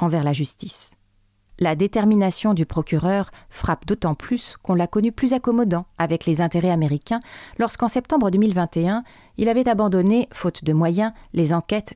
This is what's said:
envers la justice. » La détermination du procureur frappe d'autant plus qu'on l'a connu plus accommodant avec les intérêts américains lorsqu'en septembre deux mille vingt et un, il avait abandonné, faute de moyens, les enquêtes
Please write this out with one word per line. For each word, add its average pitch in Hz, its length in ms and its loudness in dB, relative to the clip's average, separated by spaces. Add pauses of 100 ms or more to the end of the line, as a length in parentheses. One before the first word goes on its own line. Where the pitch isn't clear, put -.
envers 165 240 0
la 147 80 2
justice. » - 640 -8 (640)
La 160 160 0
détermination 202 760 2
du 165 140 0
procureur 175 640 -2 (180)
frappe - 380 -4
d'autant 156 300 -2
plus - 480 -6
qu'on 190 100 0
l'a 175 140 2
connu 214 240 0
plus 254 200 -2
accommodant 233 540 0 (120)
avec 165 280 -2
les 165 140 2
intérêts 175 320 0
américains 156 480 0 (400)
lorsqu'en 233 260 -2
septembre 247 460 0
deux 190 80 4
mille 214 140 2
vingt 175 220 -2
et 170 120 2
un, 226 160 -2 (320)
il 214 120 0
avait 247 200 2
abandonné, 208 640 2
faute - 320 -6
de 151 80 2
moyens, 170 400 2 (200)
les 160 200 2
enquêtes 208 420 -4